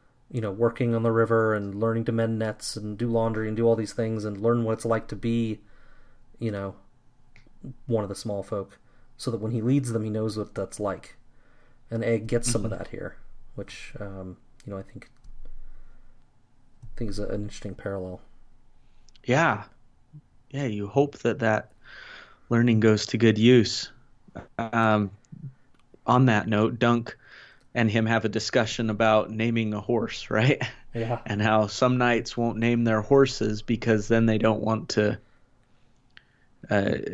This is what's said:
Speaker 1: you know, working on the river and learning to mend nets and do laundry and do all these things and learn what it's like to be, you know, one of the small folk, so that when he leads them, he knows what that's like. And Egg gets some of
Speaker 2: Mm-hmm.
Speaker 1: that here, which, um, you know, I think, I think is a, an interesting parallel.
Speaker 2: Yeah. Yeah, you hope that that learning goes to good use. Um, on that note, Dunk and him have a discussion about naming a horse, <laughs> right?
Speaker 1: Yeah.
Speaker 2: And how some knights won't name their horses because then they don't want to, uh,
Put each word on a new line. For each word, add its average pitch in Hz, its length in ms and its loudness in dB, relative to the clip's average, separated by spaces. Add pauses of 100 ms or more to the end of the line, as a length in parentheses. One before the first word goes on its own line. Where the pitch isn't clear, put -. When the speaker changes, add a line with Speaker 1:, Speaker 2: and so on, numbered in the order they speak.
(320)
Speaker 1:
you 120 100 -6
know, 104 100 -4
working 117 440 0
on 113 80 0
the 117 80 2
river 113 440 4
and 101 200 -4
learning 113 300 0
to 120 60 -4
mend 113 280 0
nets - 360 -6
and 107 220 -8
do 120 100 -2
laundry 113 400 0
and 110 100 -4
do 117 80 4
all 117 100 6
these 110 180 -4
things 110 320 -4
and 101 160 -8
learn 117 220 2
what 110 100 0
it's 110 120 -6
like 113 220 0
to 113 80 -8
be, 113 440 -2 (800)
you 113 120 -4
know, 98 240 -8 (1120)
one 110 160 0
of 98 60 -8
the 98 60 -10
small 101 280 -6
folk, 98 340 -8 (400)
so - 140 -6
that 110 100 -4
when 110 100 -4
he 117 100 -2
leads 123 300 0
them, 110 120 -2
he 110 60 -4
knows 107 280 -2
what 104 160 -6
that's 98 260 -8
like. 101 360 -6 (760)
And 113 140 -4
Egg 110 240 -2
gets 117 240 0
some 110 140 0
of 107 60 -4
Speaker 2:
Mm-hmm. 90 80 -6
Speaker 1:
that - 100 -10
here, - 260 -12 (400)
which, - 440 -14
um, 95 380 -12 (280)
you 101 80 -12
know, 95 60 -8
I 95 40 -10
think, - 260 -18 (1700)
I - 40 -14 (100)
think 113 120 -2
is 104 100 -2
a, 101 80 -2
an 104 160 -4
interesting - 320 -10
parallel. 92 460 -8 (1040)
Speaker 2:
Yeah. 123 380 2 (840)
Yeah, 139 160 -6
you 104 220 -4
hope 139 320 0
that - 200 -2
that 110 320 0 (800)
learning 117 300 4
goes 107 280 4
to 113 100 -2
good 107 200 6
use. 117 520 4 (680)
Um, 110 540 2 (960)
on 127 200 6
that 107 220 4
note, 113 320 2
Dunk 120 380 2 (560)
and 113 160 2
him 113 160 2
have 113 200 2
a 107 40 -2
discussion 113 600 -2
about 110 420 2
naming 113 420 -2
a 101 60 -6
horse, - 500 -4
<laughs> - 0 -
right? 123 320 2 (320)
Speaker 1:
Yeah. 117 320 -4
Speaker 2:
And 104 160 -2
how 107 260 4
some 127 300 2
knights 120 400 0
won't 117 200 0
name 117 260 2
their 110 180 2
horses 110 600 4
because 110 460 0
then 113 180 4
they 110 120 4
don't 110 240 2
want 110 280 -2
to, 107 280 0 (1500)
uh, 101 240 2 (200)